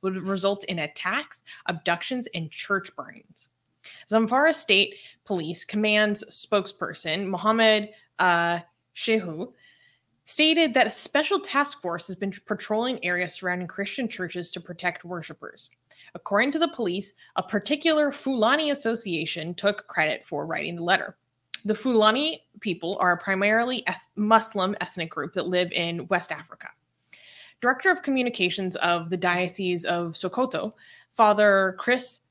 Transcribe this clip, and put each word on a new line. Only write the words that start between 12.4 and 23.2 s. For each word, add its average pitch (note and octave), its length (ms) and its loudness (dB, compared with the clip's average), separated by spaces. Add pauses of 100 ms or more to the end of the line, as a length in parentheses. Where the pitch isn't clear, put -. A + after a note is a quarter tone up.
patrolling A3+ 580 -4
areas F3 320 -2
surrounding F3+ 320 -4
Christian G3+ 400 -6
churches F3+ 440 -8
to - 80 -8
protect F3 460 -6
worshipers. - 640 -10 (440)
According G#3+ 400 0
to D#4+ 60 -2
the E4 100 4
police, G3 440 -4 (220)
a F#3 80 0
particular D4 680 2
Fulani C4+ 580 2
association F3+ 840 -2
took G3+ 340 -2
credit D#3 380 -2
for D3+ 200 -6
writing D#3+ 300 -6
the E3+ 80 -8
letter. - 340 0 (480)
The G#3 100 0
Fulani B3 680 2 (160)
people F3+ 400 -4
are F3+ 140 4
a E3+ 40 0
primarily G#3+ 680 0